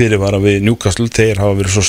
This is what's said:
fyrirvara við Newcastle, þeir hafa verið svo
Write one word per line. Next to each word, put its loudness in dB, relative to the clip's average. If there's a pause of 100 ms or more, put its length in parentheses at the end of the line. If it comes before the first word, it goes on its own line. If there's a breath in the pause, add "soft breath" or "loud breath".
fyrirvara 0
við 2
Newcastle, -2
þeir 0
hafa 0
verið -2
svo 0